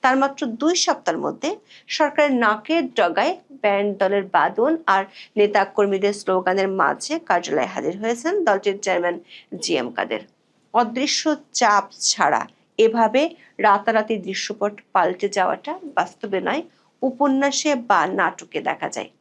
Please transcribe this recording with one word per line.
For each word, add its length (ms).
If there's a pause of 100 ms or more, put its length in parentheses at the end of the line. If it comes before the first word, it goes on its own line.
তার 140
মাত্র 240 (200)
দুই 140 (100)
সপ্তাহের 400
মধ্যে 240 (480)
সরকারের 360 (100)
নাকের 400 (120)
ডগায় 380 (300)
ব্যান্ড 340
দলের 260 (120)
বাদন 360 (220)
আর 100 (320)
নেতাকর্মীদের 840
স্লোগানের 480 (120)
মাঝে 320 (160)
কার্যালয়ে 440
হাজির 280
হয়েছেন 320 (140)
দলটির 360
চেয়ারম্যান 340 (460)
জি 180
এম 140
কাদের। 260 (520)
অদৃশ্য 480 (380)
চাপ 260 (240)
ছাড়া 320 (380)
এভাবে 420 (440)
রাতারাতি 500 (100)
দৃশ্যপট 480 (180)
পাল্টে 380
যাওয়াটা 440 (240)
বাস্তবে 500
নয়, 140 (400)
উপন্যাসে 680 (180)
বা 120 (160)
নাটকে 420 (100)
দেখা 200
যায়। 200 (120)